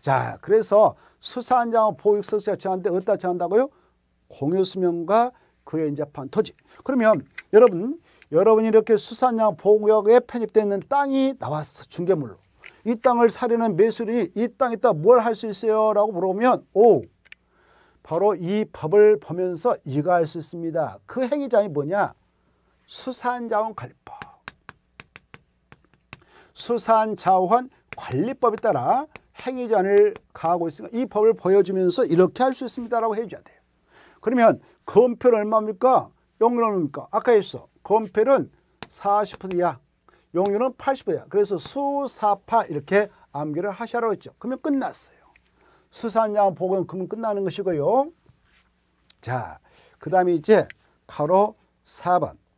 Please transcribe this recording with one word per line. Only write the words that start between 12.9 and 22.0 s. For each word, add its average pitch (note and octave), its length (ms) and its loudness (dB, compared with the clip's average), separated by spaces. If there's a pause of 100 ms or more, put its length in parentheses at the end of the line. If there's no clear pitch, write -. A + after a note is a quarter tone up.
땅을 A#3 360 2
사려는 A3+ 460 -2
매수인이 A3 600 0
"이 A#3 200 -2
땅 B3 160 -2
있다 A3+ 200 0
뭘 F#3 260 4
할 A3+ 160 0
수 A3 140 -8
있어요?" G#3+ 440 0
라고 G#3+ 200 0
물어보면 F#3+ 520 0 (100)
오, G3 280 6 (1000)
바로 F#3 320 0
이 F#3+ 360 -2
법을 G#3 460 4
보면서 F3+ 560 -4 (100)
이거 D3 280 -2
할 E3+ 140 2
수 E3 120 -12
있습니다. D#3+ 680 -8
그 B3+ 200 -6
행위자이 A#3+ 420 0
뭐냐? D3+ 460 -4 (720)